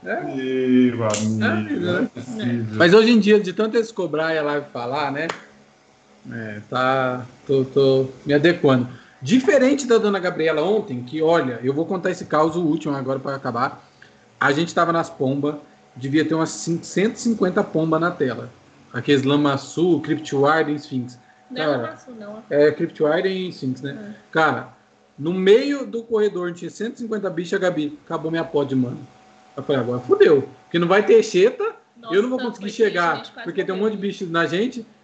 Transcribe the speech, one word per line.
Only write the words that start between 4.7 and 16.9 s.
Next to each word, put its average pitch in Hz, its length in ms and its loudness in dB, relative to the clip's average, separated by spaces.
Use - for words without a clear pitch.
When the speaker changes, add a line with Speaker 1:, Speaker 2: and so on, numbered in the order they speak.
Speaker 1:
falar, 135 380 -4
né? 147 160 -6
É, 110 280 -10
tá, 127 560 -2
tô, 135 180 2
tô 135 420 2
me 143 80 0
adequando. 147 560 4
Diferente 262 680 4
da 233 120 4
Dona 196 220 0
Gabriela 160 420 0
ontem, 160 400 -2
que, 156 180 -8
olha, 156 420 2
eu 135 120 0
vou 156 120 -2
contar 185 260 -4
esse 170 140 -8
caos, 156 280 2
o 175 80 -2
último 151 320 -2
agora 135 240 -4
pra 139 160 -6
acabar. 127 500 -4
A 139 140 2
gente 165 200 -2
tava 170 200 0
nas 165 180 -2
pombas, 143 460 -4
devia 139 280 0
ter 160 100 0
umas 160 160 -2
cin-, 165 340 -6
cento 208 320 -2